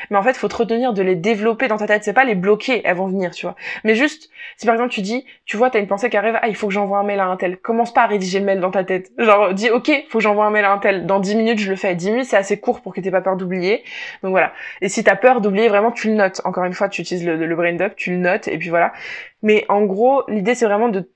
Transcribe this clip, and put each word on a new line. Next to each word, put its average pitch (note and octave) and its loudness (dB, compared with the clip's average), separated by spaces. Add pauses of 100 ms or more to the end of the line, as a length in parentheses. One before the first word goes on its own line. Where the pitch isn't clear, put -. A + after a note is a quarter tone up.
(120)
mais G3+ 2
en G3 2
fait, B3 2
faut G#3+ -2
te - -6
retenir A#3 0
de G3 0
les F#3 2
développer A3 0
dans G#3+ 0
ta G#3 -4
tête. G#3 2
C'est G3+ -2
pas C4 4
les A3+ 0
bloquer, G#3 0
elles F#3 2
vont F#3+ -4
venir, F#3 -4
tu - -10
vois. - -10 (280)
Mais A3 2
juste, C#4+ -2 (280)
si G#3+ -6
par A3+ 6
exemple A#3+ -2
tu G#3+ -4
dis, A3+ -4 (200)
tu - -8
vois, B3+ 2
t'as A3+ 0
une G3+ -2
pensée G3+ -2
qui G#3+ 2
arrive, « A3 0
Ah, B3 0
il G#3 -2
faut G#3+ -4
que G3 -4
j'envoie G3+ -2
un G3+ 0
mail G3+ -2
à F#3+ 0
un F#3 -2
tel. » F#3 -4 (100)
Commence A3+ 0
pas B3+ 4
à A3+ 2
rédiger G3 -2
le G3 -2
mail G3 0
dans F#3 0
ta F#3+ -2
tête. F#3 -6
Genre, G#3 4
dis, « G#3 0
Ok, A#3+ 0 (200)
faut A3+ 0
que G#3 0
j'envoie G#3 2
un G#3 2
mail G#3+ 2
à G3 4
un G3+ 2
tel. G3 0
Dans G3 2
dix G3 -2
minutes, A3+ 2
je G3+ -2
le F#3+ -2
fais. » F#3+ -2
Dix F3 -2
minutes, B3 0
c'est A#3 2
assez G3 0
court - -2
pour F#3 -14
que F#3+ -8
t'aies F#3+ -4
pas F#3 2
peur F#3+ 0
d'oublier. F#3 -2 (380)
Donc F#3+ -6
voilà. F#3 2 (280)
Et G3+ -2
si G#3+ -2
t'as G3 6
peur B3 4
d'oublier, G#3 4
vraiment, G#3 4
tu - -4
le A3 2
notes. G3 0
Encore F3+ -2
une F3+ -4
fois, G3 -2
tu F#3+ -6
utilises F3 -4
le, E3+ 0
le D#3+ -2
brain E3+ 0
dump, F#3 -2
tu - -6
le F3+ -2
notes, F3+ 0
et - -4
puis E3+ -8
voilà. E3+ 2 (500)
Mais G#3+ 4
en G3+ 4
gros, A#3 2
l'idée, G#3 0
c'est A#3+ 0
vraiment G#3+ 2
de F#3+ -4